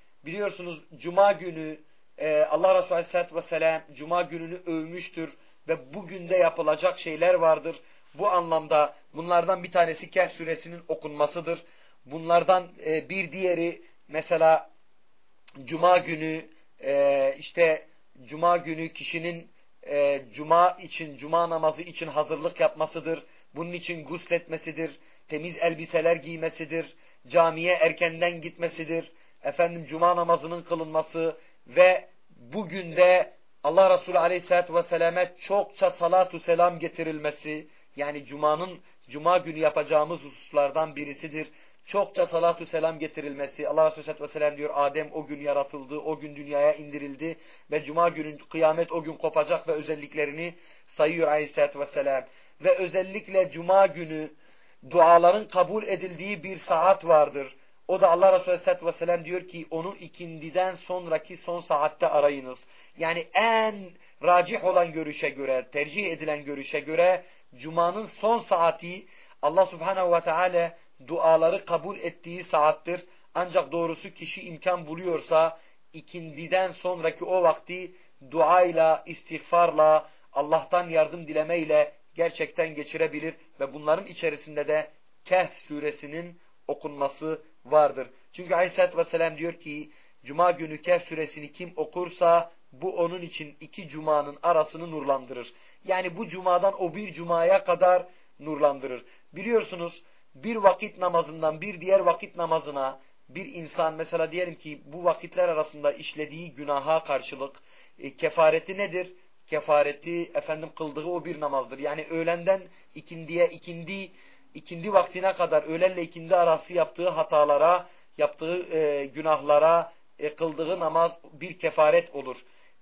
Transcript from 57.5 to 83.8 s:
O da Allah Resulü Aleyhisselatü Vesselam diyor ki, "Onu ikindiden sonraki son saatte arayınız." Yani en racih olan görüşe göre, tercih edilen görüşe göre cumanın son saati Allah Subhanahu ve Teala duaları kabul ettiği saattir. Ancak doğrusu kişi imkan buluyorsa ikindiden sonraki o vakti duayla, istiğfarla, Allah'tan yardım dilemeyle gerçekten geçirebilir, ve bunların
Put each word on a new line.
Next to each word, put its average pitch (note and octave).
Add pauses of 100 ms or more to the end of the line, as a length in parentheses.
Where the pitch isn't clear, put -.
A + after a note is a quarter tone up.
O F3+
da F#3
Allah F#3
Resulü F#3
Aleyhisselatü F3
Vesselam E3+
diyor F3
ki, E3+
"Onu E3
ikindiden E3+
sonraki E3+
son F3
saatte D#3
arayınız." C#3+ (320)
Yani E3
en A3 (500)
racih F3
olan F3
görüşe D3+
göre, C3
tercih D3+
edilen D3+
görüşe C#3+
göre E3+ (320)
cumanın E3+
son A3
saati F3 (360)
Allah E3+
Subhanahu F3+
ve E3+
Teala E3+ (300)
duaları E3
kabul E3+
ettiği E3+
saattir. D#3+ (300)
Ancak F3
doğrusu E3+
kişi E3+
imkan F3
buluyorsa D#3+ (320)
ikindiden E3
sonraki F3
o F#3
vakti F3 (380)
duayla, D#3+
istiğfarla, D#3 (220)
Allah'tan D#3+
yardım D#3+
dilemeyle D3+ (220)
gerçekten D#3+
geçirebilir, D3+ (260)
ve C3+
bunların D#3